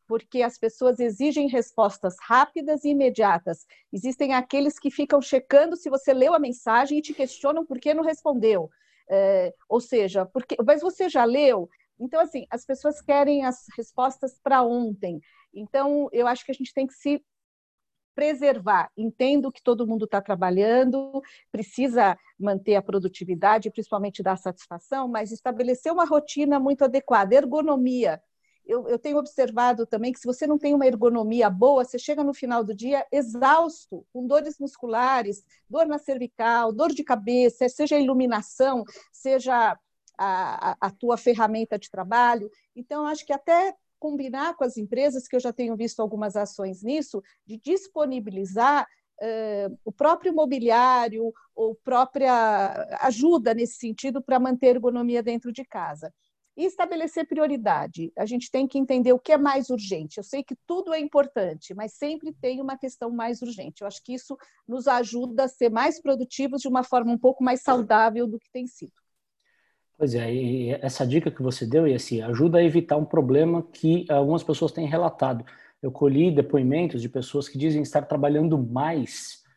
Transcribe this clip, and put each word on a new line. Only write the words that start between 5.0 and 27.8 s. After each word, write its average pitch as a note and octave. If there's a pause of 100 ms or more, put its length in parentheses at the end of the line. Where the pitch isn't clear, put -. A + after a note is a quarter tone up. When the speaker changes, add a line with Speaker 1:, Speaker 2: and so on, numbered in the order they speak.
Speaker 1:
checando C#4+
se D#4+
você C4+
leu C4
a D#4+
mensagem C4
e -
te D4+
questionam D4
por B3+
que D4
não D#4
respondeu. A3+ (400)
É, F#3+ (140)
ou A3+
seja, G3
"Por B3
que, -
mas D4
você F4+
já C4
leu?" A#3+ (320)
Então, C#4+
assim, D4
as A#3+
pessoas D4
querem C#4+
as B3+ (100)
respostas B3+
pra C4
ontem. A3 (320)
Então, C#4
eu A#3+
acho B3
que C#4
a B3+
gente -
tem C4+
que C4+
se C#4+ (880)
preservar. B3+
Entendo C4
que -
todo A#3+
mundo A3
tá G3+
trabalhando, A#3 (300)
precisa A#3 (240)
manter G3
a G3
produtividade, G3
principalmente G3+
dar F#3
satisfação, F#3
mas A3
estabelecer B3
uma E4+
rotina D4
muito C4+
adequada, A#3+
ergonomia. B3+ (440)